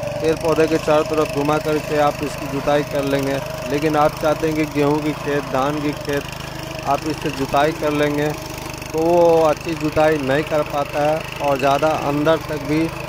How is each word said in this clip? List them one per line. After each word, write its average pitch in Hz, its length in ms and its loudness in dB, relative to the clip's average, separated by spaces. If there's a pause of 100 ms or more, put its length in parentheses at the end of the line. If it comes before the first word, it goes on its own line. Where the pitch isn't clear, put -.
(140)
पेड़ 160 220 0
पौधे 156 300 2
के 160 120 2
चारों 156 280 2
तरफ 151 280 0
घुमा 147 260 0
करके 151 400 -2
आप 147 220 2
इसकी 143 260 -6
जुताई 143 360 0
कर 147 220 -4
लेंगे। 139 320 0 (320)
लेकिन 151 260 0
आप 147 260 2
चाहते 156 240 0
हैं 156 100 0
कि 156 80 2 (100)
गेहूं 143 240 2
की 151 160 -2
खेत, 143 280 -2 (100)
धान 143 300 0
की 147 120 -2
खेत 143 280 -4 (640)
आप 139 200 2
इससे 156 260 -4
जुताई 139 420 0
कर 156 180 -2
लेंगे, 147 360 0 (640)
तो 160 80 -2
वो 170 420 6
अच्छी 160 340 2
जुताई 156 440 2
नहीं 135 240 0
कर 151 200 0
पाता 147 380 -4
है 156 380 -2
और 143 180 2
ज़्यादा 139 300 2 (180)
अंदर 147 300 2 (120)
तक 156 160 -6
भी 151 180 0 (260)